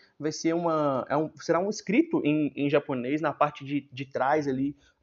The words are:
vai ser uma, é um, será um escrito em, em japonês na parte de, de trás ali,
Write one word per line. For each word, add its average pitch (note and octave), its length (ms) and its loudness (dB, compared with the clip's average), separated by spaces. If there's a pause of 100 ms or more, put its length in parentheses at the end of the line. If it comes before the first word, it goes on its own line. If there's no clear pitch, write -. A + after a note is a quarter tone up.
(180)
vai D3+ 140 -4
ser E3 240 0
uma, D3+ 540 2
é C#3 80 2
um, D#3 120 0 (120)
será E3 180 2
um G3 100 -2
escrito B3+ 540 0
em, D3+ 320 2
em C#3 140 0
japonês C#3+ 500 0
na D3 140 -2
parte D3 320 -2
de, C#3 260 -4
de C3+ 140 -10
trás C#3 420 0
ali, C#3 300 -2 (260)